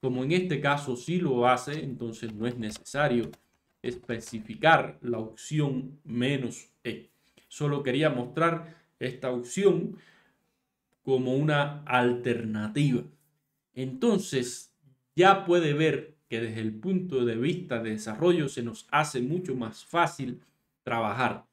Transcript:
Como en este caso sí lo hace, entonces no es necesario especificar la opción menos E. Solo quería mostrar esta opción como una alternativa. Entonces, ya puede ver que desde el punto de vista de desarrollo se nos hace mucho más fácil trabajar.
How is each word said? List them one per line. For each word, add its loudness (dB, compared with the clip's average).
Como -2
en 0
este 0
caso 0
sí -2
lo 4
hace, 2
entonces -8
no -2
es -6
necesario -2
especificar 0
la -4
opción -4
menos -2
E. -10
Solo -2
quería 2
mostrar -2
esta -6
opción 2
como 2
una 0
alternativa. 2
Entonces, -2
ya 6
puede 4
ver 0
que -4
desde -6
el -2
punto 0
de 0
vista -2
de -4
desarrollo 0
se -6
nos -8
hace 2
mucho -4
más -8
fácil -2
trabajar. -2